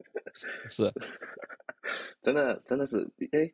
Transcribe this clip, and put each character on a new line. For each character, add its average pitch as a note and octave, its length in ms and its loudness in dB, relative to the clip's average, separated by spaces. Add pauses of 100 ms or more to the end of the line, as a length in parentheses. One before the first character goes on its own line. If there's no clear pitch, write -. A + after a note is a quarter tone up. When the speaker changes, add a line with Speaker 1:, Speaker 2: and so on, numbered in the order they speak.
Speaker 1:
<laughs> - 320 -12 (360)
Speaker 2:
是。 G2+ 220 2 (1300)
Speaker 1:
真 B2+ 140 6
的， C3+ 300 4
真 B2+ 140 2
的 C#3 80 2
是， A2+ 220 0 (240)
哎， D#3 220 4